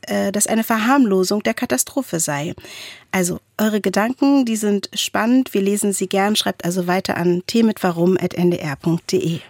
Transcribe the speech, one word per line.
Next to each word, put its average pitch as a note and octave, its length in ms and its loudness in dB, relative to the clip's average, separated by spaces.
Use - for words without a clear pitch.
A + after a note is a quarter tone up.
äh, G3+ 240 -2
das G3+ 160 0
eine A3 160 0
Verharmlosung G#3+ 800 2
der A3 100 -2
Katastrophe - 640 -4
sei. D3+ 360 -4
Also F3+ 280 -2
eure G#3+ 200 2
Gedanken, B3+ 680 2
die A3+ 100 -2
sind G#3 400 0
spannend. A#3+ 580 0
Wir G3+ 80 2
lesen G3+ 320 0
sie F#3+ 140 -4
gern. G3 280 0
Schreibt - 300 -4
also F3 220 -2
weiter F#3+ 300 -2
an F3 280 0
tee A#3 160 0
mit A3 220 2
warum F3 360 2
at F3+ 140 -4
N F3+ 160 2
D F3 80 0
R C#3+ 180 -6
Punkt - 360 -2
D F#3+ 60 2
E. E3 220 -2